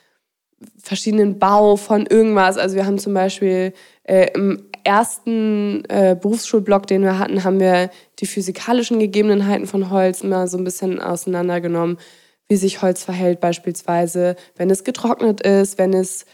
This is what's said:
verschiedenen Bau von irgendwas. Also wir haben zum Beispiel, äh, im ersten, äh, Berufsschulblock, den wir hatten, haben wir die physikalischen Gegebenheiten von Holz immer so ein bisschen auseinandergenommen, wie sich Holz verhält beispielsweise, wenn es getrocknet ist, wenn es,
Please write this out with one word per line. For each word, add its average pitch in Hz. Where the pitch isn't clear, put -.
verschiedenen 202
Bau 202
von 208
irgendwas. 208
Also 190
wir 190
haben 196
zum 196
Beispiel, 185
äh, 190
im 196
ersten, 208
äh, 190
Berufsschulblock, 202
den 196
wir 190
hatten, 190
haben 190
wir 185
die 196
physikalischen 226
Gegebenheiten 202
von 190
Holz 185
immer 185
so 180
ein 185
bisschen 180
auseinandergenommen, 175
wie 208
sich 190
Holz 185
verhält 180
beispielsweise, 175
wenn 180
es 196
getrocknet 233
ist, 196
wenn 190
es, 185